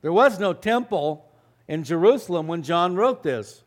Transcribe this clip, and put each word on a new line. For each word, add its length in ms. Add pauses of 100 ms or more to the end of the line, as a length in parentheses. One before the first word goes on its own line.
There 100
was 280
no 120
temple 760 (380)
in 160
Jerusalem 640
when 160
John 320
wrote 260
this. 440